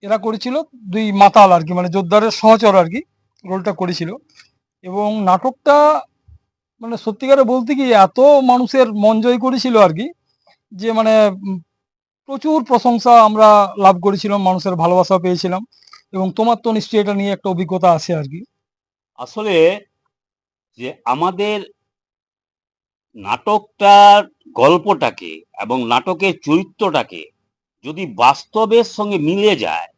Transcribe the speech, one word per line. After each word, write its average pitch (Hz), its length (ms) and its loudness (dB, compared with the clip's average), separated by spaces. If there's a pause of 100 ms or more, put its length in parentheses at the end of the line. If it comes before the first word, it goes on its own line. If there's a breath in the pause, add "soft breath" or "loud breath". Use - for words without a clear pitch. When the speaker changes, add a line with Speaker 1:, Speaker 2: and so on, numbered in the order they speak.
Speaker 1:
এরা 208 180 -4
করেছিল 226 440 -6 (140)
দুই 214 360 -4
মাতাল 196 400 4
আর 170 100 2
কি, 160 100 -8
মানে 180 160 -4
জোরদারের 196 420 0
সহচর 214 460 2
আর 175 100 4
কি 202 160 -10 (420)
রোলটা 185 280 -8
করেছিল। 180 440 -8 (680 soft breath)
এবং 208 400 -6
নাটকটা 285 760 2 (800)
মানে 233 160 -12
সত্যিকারে 262 480 0
বলতে 247 300 -2
কি 262 180 -2
এত 202 280 2
মানুষের 254 720 2
মন 214 280 0
জয় 247 180 0
করেছিল 254 380 -2
আর 196 140 6
কি, 220 220 -8 (580)
যে 214 220 -8
মানে, 220 400 2
উম, 190 280 -10 (640)
প্রচুর 302 400 -4
প্রশংসা 240 560 4
আমরা 214 580 4
লাভ 190 240 4
করেছিলাম, 202 400 -2
মানুষের 185 320 -2
ভালোবাসা 180 440 0
পেয়েছিলাম। 180 460 -4 (480 soft breath)
এবং 190 200 -4
তোমার 226 240 0
তো 233 160 -6
নিশ্চয়ই 214 280 -2
এটা 202 140 -2
নিয়ে 196 160 -4
একটা 196 200 -6
অভিজ্ঞতা 180 420 0
আছে 165 220 -2
আর 156 80 -6
কি। 151 220 -14 (680)
Speaker 2:
আসলে 190 720 0 (920)
যে 120 180 -12 (100)
আমাদের 185 680 -4 (1400)
নাটকটার 202 1120 4 (280)
গল্পটাকে 127 880 -2 (200)
এবং 117 260 -6
নাটকের 170 460 -4 (100)
চরিত্রটাকে 151 800 -4 (600)
যদি 156 220 -12
বাস্তবের 160 800 0
সঙ্গে 208 340 -8
মিলে 190 380 -2
যায় 85 300 -8 (120)